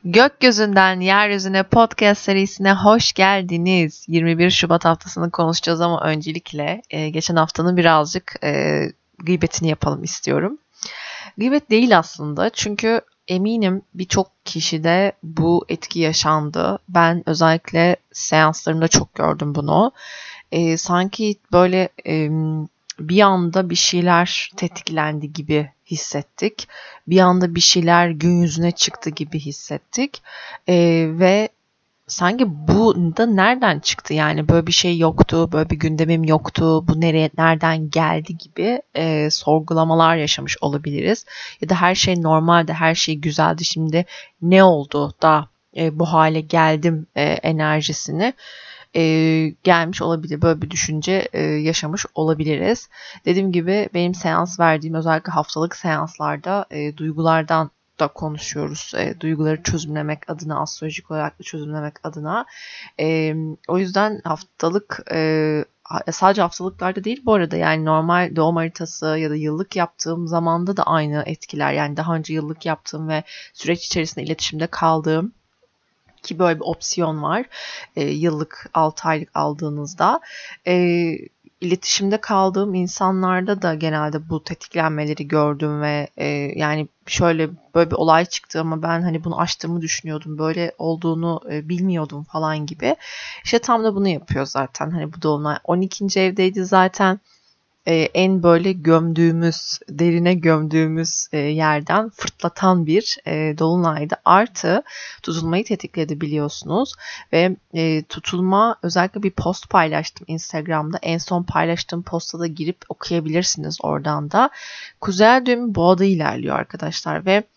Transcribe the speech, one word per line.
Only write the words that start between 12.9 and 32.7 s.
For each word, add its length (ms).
eminim 540
birçok 360
kişide 680
bu 460
etki 320
yaşandı. 760
Ben 400
özellikle 680
seanslarımda 760
çok 260
gördüm 400
bunu. 380
E, 240
sanki 600
böyle, 360
em, 640
bir 220
anda 500
bir 40
şeyler 840
tetiklendi 760
gibi 380
hissettik. 800
Bir 140
anda 340
bir 60
şeyler 480
gün 340
yüzüne 280
çıktı 400
gibi 300
hissettik. 840
Ee, 400
ve 400
sanki 420
bu 480